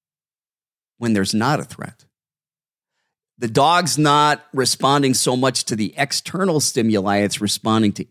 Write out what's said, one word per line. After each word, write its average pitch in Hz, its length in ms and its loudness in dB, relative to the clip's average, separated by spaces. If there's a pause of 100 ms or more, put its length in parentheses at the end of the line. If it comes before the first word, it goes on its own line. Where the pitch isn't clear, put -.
(960)
when 117 160 -2
there's 101 200 0
not 123 260 0
a - 40 -10
threat. - 420 -16 (1300)
The 120 100 -6
dog's 143 500 2
not 147 560 2
responding 131 600 2
so 123 220 0
much 127 300 0
to 123 100 -4
the 107 220 -4
external 160 600 -2
stimuli, 104 580 0
it's 101 240 -2
responding 110 520 0
to - 180 -10